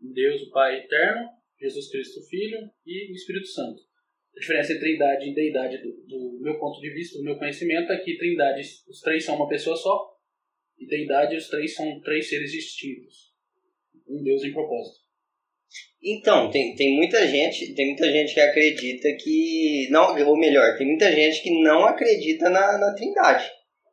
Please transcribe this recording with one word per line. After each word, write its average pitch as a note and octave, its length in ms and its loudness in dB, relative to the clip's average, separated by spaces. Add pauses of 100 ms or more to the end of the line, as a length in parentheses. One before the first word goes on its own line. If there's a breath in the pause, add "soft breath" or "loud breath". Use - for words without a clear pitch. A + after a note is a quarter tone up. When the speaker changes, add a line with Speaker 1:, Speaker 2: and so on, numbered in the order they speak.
Speaker 1:
em B2+ 100 -16
Deus, C#3 300 0
o - 80 -16
Pai C3+ 300 0
Eterno, G3+ 480 -2 (320)
Jesus C#3 300 -8
Cristo, C3+ 300 -10
o - 40 -20
Filho G#3+ 460 -8 (140)
e F#3+ 280 -12
o - 20 -12
Espírito F#3 320 -10
Santo. - 340 -10 (560)
A - 40 -18
diferença D#3+ 320 -2
entre D3+ 120 -6
trindade C#3+ 460 0
e C#3 40 -10
deidade, C3 440 -2
do, A#2 140 -12 (160)
do B2+ 320 -12
meu D3+ 180 -6
ponto C#3+ 220 -8
de D3 100 -12
vista, D#3+ 280 -12
do C#3 60 -10
meu D3 140 -6
conhecimento, E3 540 -4
é F3 60 -2
que E3+ 200 -8
trindade, D3 440 0 (260)
os - 120 -20
três D#3 240 -2
são D3 120 -4
uma D3 120 -2
pessoa - 280 -2
só, - 360 -2 (640)
e B2+ 120 -20
deidade, D3 480 0
os D#3+ 120 -12
três D3+ 240 -6
são D3+ 280 -8
três D3+ 280 -4
seres C#3+ 220 -6
distintos. - 840 -14 (760)
Um C#3+ 160 -10
Deus C3+ 180 2
em C#3 100 -6
propósito. C#3 520 -8 (1000 loud breath)
Speaker 2:
Então, G3+ 480 2
tem, C3 240 0
tem C#3 220 2
muita F#3 320 4
gente, D3 460 -2
tem C#3 120 0
muita C#3+ 240 0
gente D3 240 0
que D#3 60 2
acredita D3 680 2 (140)
que, D#3 680 0
não, E3+ 260 6 (120)
ou D3+ 80 6
melhor, C#3 400 6
tem C3+ 120 -2
muita E3+ 240 4
gente D#3 280 2
que E3+ 220 2
não D#3+ 240 6
acredita F3+ 640 2
na, G3 260 4
na G3+ 180 0
Trindade. A3+ 540 2 (440)